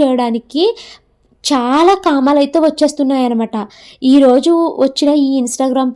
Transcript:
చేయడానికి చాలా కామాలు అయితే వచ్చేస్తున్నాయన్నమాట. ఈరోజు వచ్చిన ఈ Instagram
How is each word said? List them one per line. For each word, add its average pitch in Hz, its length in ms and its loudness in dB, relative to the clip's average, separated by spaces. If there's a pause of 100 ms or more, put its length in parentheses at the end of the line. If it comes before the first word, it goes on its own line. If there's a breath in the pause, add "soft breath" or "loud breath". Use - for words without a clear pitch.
చేయడానికి 247 640 -2 (800 loud breath)
చాలా 285 480 2 (120)
కామాలు 285 380 2
అయితే 285 220 -2
వచ్చేస్తున్నాయన్నమాట. 262 920 -2 (560 loud breath)
ఈరోజు 277 400 4 (320)
వచ్చిన 285 260 -2 (140)
ఈ 269 40 0 (140)
Instagram 262 540 -2